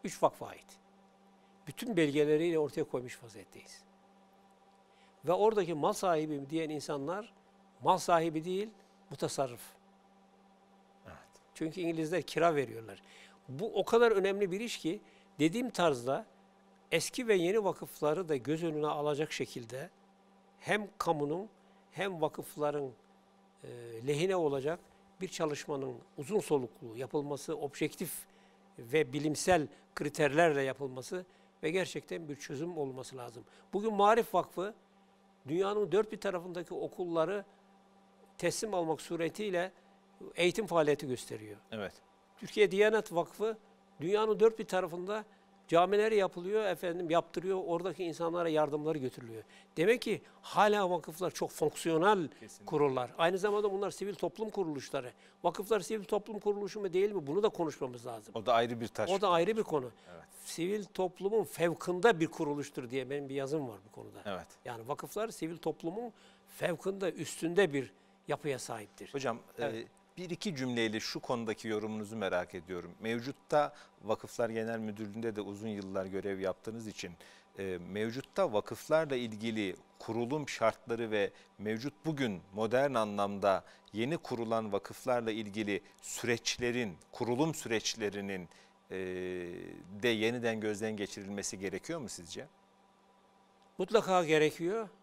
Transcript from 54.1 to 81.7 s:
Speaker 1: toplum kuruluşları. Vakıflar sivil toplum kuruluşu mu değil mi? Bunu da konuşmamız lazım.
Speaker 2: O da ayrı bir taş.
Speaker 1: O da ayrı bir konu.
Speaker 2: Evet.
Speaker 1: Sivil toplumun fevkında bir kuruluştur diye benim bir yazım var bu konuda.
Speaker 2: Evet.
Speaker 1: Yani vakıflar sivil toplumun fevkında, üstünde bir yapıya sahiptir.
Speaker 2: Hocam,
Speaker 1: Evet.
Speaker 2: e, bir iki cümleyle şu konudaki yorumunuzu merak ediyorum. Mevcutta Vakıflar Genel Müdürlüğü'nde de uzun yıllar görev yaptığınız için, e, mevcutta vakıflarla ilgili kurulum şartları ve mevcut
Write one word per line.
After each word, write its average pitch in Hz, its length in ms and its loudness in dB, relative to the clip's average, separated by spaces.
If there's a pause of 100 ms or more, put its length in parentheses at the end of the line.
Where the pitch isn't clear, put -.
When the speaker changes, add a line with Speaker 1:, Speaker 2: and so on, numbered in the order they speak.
Speaker 1:
toplum 196 360 -4
kuruluşları. 143 600 -4 (320)
Vakıflar 196 360 2
sivil 208 240 -4
toplum 208 340 -2
kuruluşu 202 420 -2
mu 190 120 -2
değil 196 200 4
mi? 170 140 -4
Bunu 170 160 0
da 214 60 4
konuşmamız 135 580 -4
lazım. 110 300 -10
Speaker 2:
O 107 100 -4
da 123 80 8
ayrı 117 260 4
bir 117 80 -4
taş. - 220 0
Speaker 1:
O 190 100 2
da 202 100 4
ayrı 175 260 4
bir 220 60 0
konu. 131 280 -2 (240)
Speaker 2:
Evet. - 100 -18 (200)
Speaker 1:
Sivil 190 400 -4
toplumun 190 600 -2
fevkında 175 760 2
bir 160 60 4
kuruluştur 147 640 -4
diye 127 200 -4
benim 143 180 -4
bir 135 60 -8
yazım 139 340 -2
var 104 100 -10 (100)
bu - 40 -20
konuda. 104 340 -16
Speaker 2:
Evet. 92 200 -4 (180)
Speaker 1:
Yani 117 240 -10
vakıflar 170 400 -4
sivil 165 280 -8
toplumun 175 560 -6 (360)
fevkında, 185 600 -2
üstünde 165 640 2
bir 135 200 -2 (360)
yapıya 143 300 -2
sahiptir. 107 560 -10
Speaker 2:
Hocam, 131 240 0 (200)
Speaker 1:
Evet. 117 160 -2
Speaker 2:
e, 113 140 -8 (280)
bir 175 140 -10
iki 175 260 -4
cümleyle 117 440 0
şu - 200 -6
konudaki 113 480 -2
yorumunuzu 107 480 -4
merak 90 380 0
ediyorum. 87 460 -8
Mevcutta 131 720 -2 (300)
Vakıflar 110 460 -2
Genel 113 280 -4
Müdürlüğü'nde 110 580 -6
de 104 40 -4
uzun 101 280 -6
yıllar 95 380 -4
görev 95 340 -4
yaptığınız 107 460 -4
için, 95 260 -10 (460)
e, 95 200 -4 (140)
mevcutta 117 600 -2
vakıflarla 135 640 0
ilgili 110 600 -4 (220)
kurulum 120 500 -4
şartları 113 600 0
ve 101 200 2 (280)
mevcut 110 360 -4 (100)